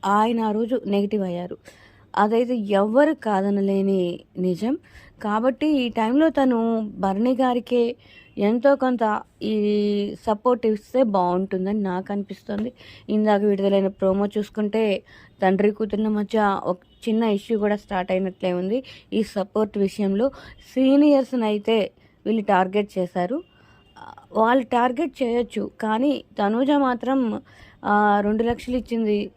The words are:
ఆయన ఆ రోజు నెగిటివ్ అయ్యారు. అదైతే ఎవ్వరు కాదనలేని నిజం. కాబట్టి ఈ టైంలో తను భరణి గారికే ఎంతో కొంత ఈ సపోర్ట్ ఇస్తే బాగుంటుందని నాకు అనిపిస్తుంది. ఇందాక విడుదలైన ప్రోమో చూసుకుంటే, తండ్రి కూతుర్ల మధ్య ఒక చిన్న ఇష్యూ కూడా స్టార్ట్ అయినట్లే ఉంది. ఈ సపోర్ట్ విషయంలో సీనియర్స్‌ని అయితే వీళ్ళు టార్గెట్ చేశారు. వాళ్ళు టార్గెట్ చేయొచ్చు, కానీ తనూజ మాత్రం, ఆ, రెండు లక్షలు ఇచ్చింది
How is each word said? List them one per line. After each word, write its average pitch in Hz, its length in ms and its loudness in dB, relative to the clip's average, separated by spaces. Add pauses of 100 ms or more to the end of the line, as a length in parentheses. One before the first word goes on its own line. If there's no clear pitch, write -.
ఆయన 214 360 2
ఆ 220 100 -2
రోజు 226 360 -2
నెగిటివ్ 202 360 0
అయ్యారు. 175 340 -6 (600)
అదైతే 233 400 2
ఎవ్వరు 214 560 2
కాదనలేని 196 1080 0 (180)
నిజం. 180 360 -2 (480)
కాబట్టి 226 440 0
ఈ 269 220 0
టైంలో 233 400 2
తను 262 300 2 (380)
భరణి 196 380 0
గారికే 240 600 0 (420)
ఎంతో 233 380 2
కొంత 240 460 -2 (200)
ఈ 214 120 -2 (720)
సపోర్ట్ 226 400 0
ఇస్తే 220 360 -2
బాగుంటుందని 190 800 0
నాకు 190 320 -4
అనిపిస్తుంది. 202 600 -8 (360)
ఇందాక 214 340 2
విడుదలైన 196 460 2
ప్రోమో 196 380 0
చూసుకుంటే, 208 760 -2 (400)
తండ్రి 190 280 4
కూతుర్ల 214 380 -4
మధ్య 208 560 0
ఒక 180 140 -2 (300)
చిన్న 220 140 0
ఇష్యూ 220 360 -2
కూడా 208 180 0
స్టార్ట్ 190 360 -6
అయినట్లే 185 400 -2
ఉంది. 190 300 -4 (300)
ఈ 214 100 0
సపోర్ట్ 208 560 -4
విషయంలో 196 500 0 (460)
సీనియర్స్‌ని 262 720 4
అయితే 208 460 0 (340)
వీళ్ళు 214 160 0
టార్గెట్ 196 560 0
చేశారు. 185 440 -4 (920)
వాళ్ళు 233 320 2
టార్గెట్ 254 580 -2
చేయొచ్చు, 233 480 -2 (120)
కానీ 226 420 -2 (140)
తనూజ 226 320 0
మాత్రం, 254 720 0 (420)
ఆ, 208 360 4
రెండు 208 220 0
లక్షలు 240 340 -2
ఇచ్చింది 220 600 -2